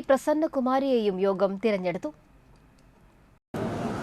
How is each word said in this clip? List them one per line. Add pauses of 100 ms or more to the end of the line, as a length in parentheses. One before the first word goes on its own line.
പ്രസന്നകുമാരിയെയും (120)
യോഗം (120)
തിരഞ്ഞെടുത്തു. (1900)